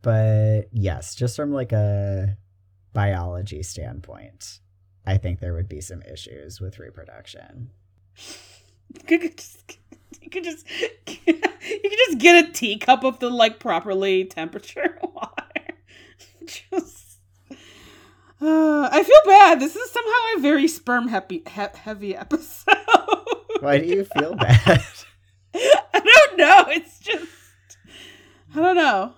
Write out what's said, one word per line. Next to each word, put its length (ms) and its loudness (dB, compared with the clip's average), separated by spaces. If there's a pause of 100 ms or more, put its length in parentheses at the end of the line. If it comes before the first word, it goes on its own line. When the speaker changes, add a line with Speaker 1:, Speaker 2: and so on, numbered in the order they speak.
Speaker 1:
But 600 2 (100)
yes, 420 -6
just 220 -6
from, 160 -6
like, 200 -6
a 640 -2 (560)
biology 680 -6
standpoint, 960 -16 (480)
I 100 0
think 240 -4
there 140 -8
would 140 -8
be 120 -14
some 220 -18
issues 580 -20
with 180 -14
reproduction. 920 -20 (1400)
Speaker 2:
You 100 2
could 200 -8
just, 400 -20 (420)
you 100 -20
could 140 -12
just, 260 -14
<laughs> 360 -10
you 100 -18 (100)
could 800 -4
just 120 -6
get 300 6
a 40 -20
teacup 520 -2
of 140 -4
the, 120 -6
like, 300 0
properly 640 -4
temperature 760 -10
<laughs> 20 -14
water. 720 -14 (680)
Just, 760 -12 (1200)
uh, 520 2
I 100 2
feel 240 8
bad. 340 8
This 140 -4
is 160 -8
somehow 460 -4
a 40 -4
very 280 2
sperm 400 -4
heavy, 420 -8
he-, 160 -10 (160)
heavy 320 -10
episode. 600 -4 (420)
<laughs> 440 -10
Speaker 1:
Why 180 0
do 80 -4
you 180 -4
feel 300 -6
bad? 540 4
<laughs> 680 -20
Speaker 2:
I 460 2
don't 380 6
know. 300 8
It's 300 -6
just, 280 -8 (1300)
I 60 -4
don't 160 2
know. 420 0